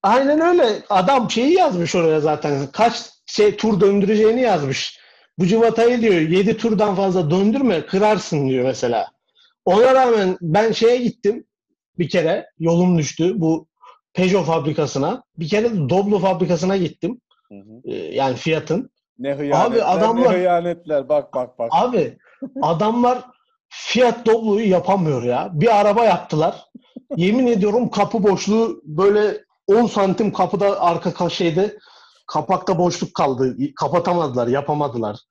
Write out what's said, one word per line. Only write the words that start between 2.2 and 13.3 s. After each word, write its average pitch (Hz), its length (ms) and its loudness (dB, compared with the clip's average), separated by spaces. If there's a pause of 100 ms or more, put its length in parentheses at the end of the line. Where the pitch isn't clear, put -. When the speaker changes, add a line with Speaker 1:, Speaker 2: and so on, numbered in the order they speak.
Speaker 1:
zaten. 143 520 -2
Kaç 233 380 -2 (160)
şey 208 300 2
tur 220 240 0
döndüreceğini 208 600 2
yazmış. 156 580 -2 (400)
Bu 180 80 0
civatayı 226 540 2
diyor 220 140 2
yedi 180 420 2
turdan 214 380 0
fazla 185 360 0
döndürme, 202 560 0
kırarsın 190 600 0
diyor 127 160 0
mesela. 117 420 -2 (580)
Ona 214 300 4
rağmen 226 460 2
ben 196 320 0
şeye 233 240 2
gittim 240 500 -4 (520)
bir 170 100 -2
kere, 175 380 -2 (120)
yolum 170 400 2
düştü. 160 420 -2